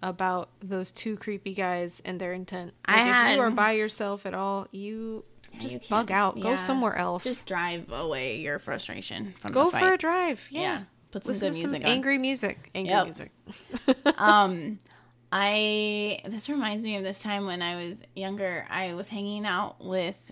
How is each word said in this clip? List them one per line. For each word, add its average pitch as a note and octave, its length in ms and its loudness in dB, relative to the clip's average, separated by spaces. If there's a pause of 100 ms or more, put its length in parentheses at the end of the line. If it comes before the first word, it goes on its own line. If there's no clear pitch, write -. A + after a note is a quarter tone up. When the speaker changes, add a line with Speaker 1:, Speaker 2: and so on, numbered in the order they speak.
Speaker 1:
about F#3 460 -2 (100)
those F#3 320 -6
two A3 260 -6
creepy G3 380 -8
guys F3+ 500 -2
and F3+ 160 -6
their F3+ 120 -4
intent. F#3 400 -8 (120)
Speaker 2:
I F#3+ 60 2
Speaker 1:
Like, A3 100 8
if B3 60 4
you B3 60 4
Speaker 2:
had A#3+ 260 6
Speaker 1:
are A#3 100 4
by A3 220 4
yourself G#3+ 560 -2
at F#3 80 -6
all, G3 360 -2
you A3 520 -8 (300)
Speaker 2:
Yeah, A#3 80 -16
Speaker 1:
just B3 140 -6
Speaker 2:
you A#3+ 40 -8
can't - 100 -12
Speaker 1:
bug G#3+ 200 2
Speaker 2:
just, F#3+ 100 2
Speaker 1:
out. G#3 220 2
Go G#3+ 100 0
Speaker 2:
yeah. C4+ 60 2
Speaker 1:
somewhere C4+ 400 2
else. F3+ 260 -2
Speaker 2:
Just B3 240 -4
drive F3 440 -4
away C3 480 -4
your D3 200 -4
frustration A2 800 -8
from G#3 140 -6
Speaker 1:
Go C4+ 120 6
Speaker 2:
the F4+ 60 4
fight. - 120 2
Speaker 1:
for F#4+ 100 6
a F#4 40 2
drive. E4+ 540 0
Yeah. D4+ 100 -6
Speaker 2:
Yeah. A3+ 200 -2 (300)
Put F#3+ 120 -10
some - 80 -4
Speaker 1:
Listen G3+ 160 0
Speaker 2:
good F#3 80 0
Speaker 1:
to E3 60 -2
some C#4+ 100 -2
Speaker 2:
music D#3 160 -2
on. A#3 60 6
Speaker 1:
angry C4+ 240 2
music. C4 580 -2
Angry F#3 180 -2
Speaker 2:
Yep. G3 120 6
Speaker 1:
music. - 260 -10 (460)
<laughs> - 400 4
Speaker 2:
Um, G3+ 600 6 (520)
I, G#3 960 2
this G#3 240 -8
reminds A3+ 360 -2
me G#3+ 100 -2
of G3 80 -4
this G3 180 -6
time G3+ 240 -2
when F3+ 160 -4
I F3 260 -4
was F3 100 -8 (180)
younger. F#3+ 540 -4
I F3+ 240 -4
was F3 160 -8
hanging G#3 360 -6
out F#3 380 -2
with F#3 320 -2 (160)